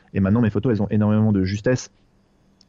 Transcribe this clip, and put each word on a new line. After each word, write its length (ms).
Et 60
maintenant, 200
mes 80
photos, 240
elles 100
ont 60
énormément 420
de 140
justesse. 460